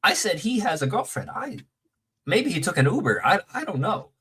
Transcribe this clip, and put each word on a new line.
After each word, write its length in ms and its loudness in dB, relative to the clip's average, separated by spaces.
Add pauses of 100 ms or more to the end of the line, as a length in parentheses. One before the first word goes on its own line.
I 100 4
said 260 0
he 200 0
has 220 0
a 60 0
girlfriend. 420 -4
I, 300 -10 (640)
maybe 260 2
he 80 -2
took 180 -2
an 80 6
Uber. 400 2
I, 140 6 (140)
I 100 -4
don't 160 -4
know. 300 -2 (120)